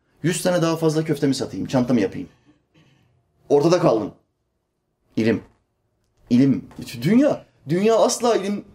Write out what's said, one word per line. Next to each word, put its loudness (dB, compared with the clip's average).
yüz -2
tane 0
daha 0
fazla 0
köfte -2
mi 0
satayım, -6
çanta 0
mı 2
yapayım? -6
Ortada 4
kaldın. 0
İlim. 0
İlim. 2
Dünya, 2
dünya 2
asla 0
ilim -6